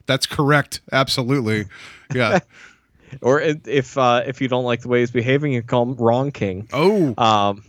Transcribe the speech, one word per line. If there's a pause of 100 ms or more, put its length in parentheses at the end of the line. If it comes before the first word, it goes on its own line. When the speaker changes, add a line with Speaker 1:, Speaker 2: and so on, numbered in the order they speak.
Speaker 1:
That's
correct. (120)
Absolutely. (480)
Yeah.
Speaker 2:
<laughs> (720)
Or
if,
if,
uh,
if
you
don't
like
the
way
he's
behaving,
you
call
him
Wrong
King.
Speaker 1:
Oh. (100)
Speaker 2:
Um,